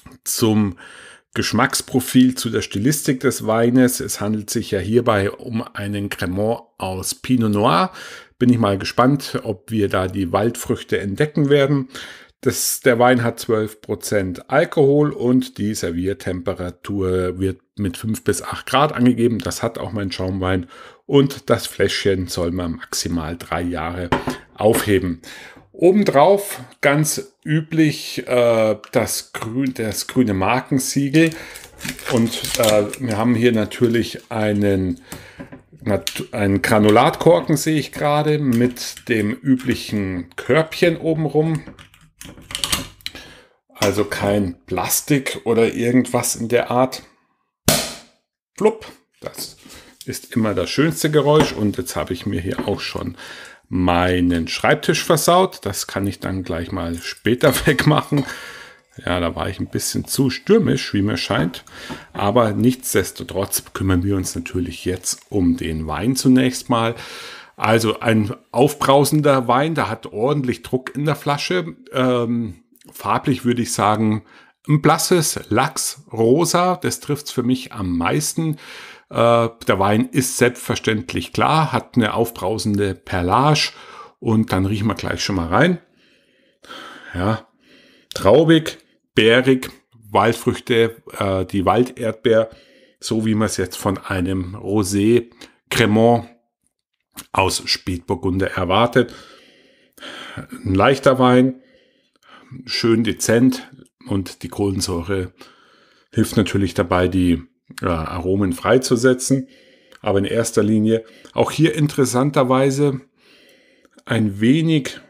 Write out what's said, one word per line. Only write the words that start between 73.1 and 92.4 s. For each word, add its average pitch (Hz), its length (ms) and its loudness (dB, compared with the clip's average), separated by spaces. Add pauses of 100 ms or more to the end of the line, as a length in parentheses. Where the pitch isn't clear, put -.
würde 120 180 2
ich 107 100 -6
sagen, 107 500 0 (460)
ein 151 140 2
blasses 160 640 2
Lachsrosa, 139 1300 0
das - 240 -4
trifft's - 300 -6
für - 120 -2
mich 127 300 -2
am 92 240 -4
meisten. 147 640 -2 (500)
Äh, 117 400 2 (200)
der 104 100 2
Wein 107 300 2
ist - 280 -2
selbstverständlich 110 960 -2
klar, 143 400 2
hat - 240 -6
eine 110 180 2
aufbrausende 101 800 -2
Perlage 107 800 0 (460)
und 110 340 0
dann 95 140 0
riechen 104 220 -2
wir 101 60 -2
gleich - 280 -6
schon 101 140 -4
mal 82 120 -2
rein. 151 300 2 (1400)
Ja, 101 320 -2 (680)
traubig, 156 640 4 (360)
bärig, 127 560 4 (400)
Waldfrüchte, 113 840 2 (220)
äh, 95 280 -2
die 95 180 -2
Walderdbeer, 113 840 2 (480)